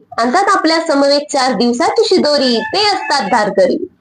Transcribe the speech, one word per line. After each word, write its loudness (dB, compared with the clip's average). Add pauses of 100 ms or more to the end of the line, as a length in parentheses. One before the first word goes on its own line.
(180)
आणतात 0 (120)
आपल्या 0
समवेत 0
चार 0
दिवसाची 0
शिदोरी, 0
ते -2
असतात -2
धारकरी. 0 (140)